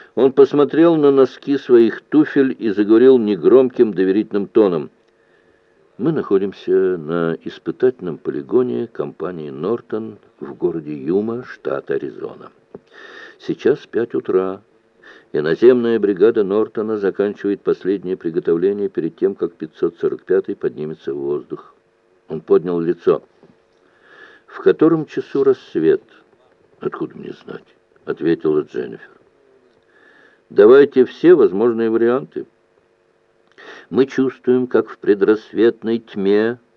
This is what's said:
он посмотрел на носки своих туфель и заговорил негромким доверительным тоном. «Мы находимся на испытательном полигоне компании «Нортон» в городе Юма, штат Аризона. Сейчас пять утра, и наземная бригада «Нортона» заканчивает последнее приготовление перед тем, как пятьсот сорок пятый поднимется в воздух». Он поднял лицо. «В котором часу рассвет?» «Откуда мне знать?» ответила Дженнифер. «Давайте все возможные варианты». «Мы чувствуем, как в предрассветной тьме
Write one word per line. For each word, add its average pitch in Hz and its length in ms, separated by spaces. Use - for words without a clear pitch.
он 131 180
посмотрел 147 640
на 143 140
носки 135 460
своих 117 460
туфель 147 560
и 110 120
заговорил 110 480
негромким 107 760
доверительным 95 520
тоном. 90 440
«Мы 131 120
находимся 95 880
на 82 460
испытательном 104 760
полигоне 120 680
компании 78 640
«Нортон» 110 680
в - 140
городе 165 400
Юма, 113 500
штат - 460
Аризона. - 600
Сейчас - 480
пять 113 280
утра, 95 480
и 76 80
наземная 117 600
бригада 104 420
«Нортона» 107 540
заканчивает 101 640
последнее 92 560
приготовление 90 720
перед 82 280
тем, - 200
как 87 160
пятьсот - 460
сорок - 260
пятый 98 320
поднимется 78 580
в 71 40
воздух». 69 560
Он 80 120
поднял 87 400
лицо. 82 420
«В - 140
котором 156 460
часу - 380
рассвет?» 80 580
«Откуда - 360
мне - 160
знать?» - 220
ответила 78 560
Дженнифер. 60 500
«Давайте 131 540
все 165 300
возможные 113 560
варианты». 117 560
«Мы 135 160
чувствуем, 127 600
как 110 220
в - 100
предрассветной 104 1000
тьме 107 600